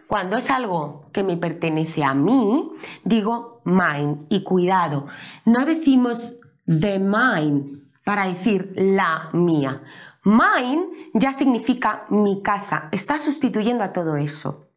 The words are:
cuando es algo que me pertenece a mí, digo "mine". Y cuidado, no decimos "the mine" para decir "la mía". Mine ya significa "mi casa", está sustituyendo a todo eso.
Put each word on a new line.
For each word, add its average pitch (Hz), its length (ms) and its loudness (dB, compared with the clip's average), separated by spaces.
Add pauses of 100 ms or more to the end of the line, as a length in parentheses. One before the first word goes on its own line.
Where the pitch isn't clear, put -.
cuando 196 300 -2
es 254 120 -2
algo 180 640 -4
que 202 120 -2
me 185 120 0
pertenece 160 680 -2
a 135 100 2
mí, 220 580 2 (320)
digo 220 640 -2
"mine". 147 640 0
Y 202 140 0
cuidado, 175 640 0 (380)
no 240 200 4
decimos 254 720 2 (280)
"the 185 340 2
mine" 190 840 0 (220)
para 202 220 0
decir 190 480 -2
"la 190 580 0
mía". 151 500 0 (400)
Mine 294 920 2
ya 269 200 2
significa 226 760 0
"mi 202 320 2
casa", 196 500 -4
está 277 280 -2
sustituyendo 240 640 0
a 190 80 -4
todo 165 240 -2
eso. - 600 -6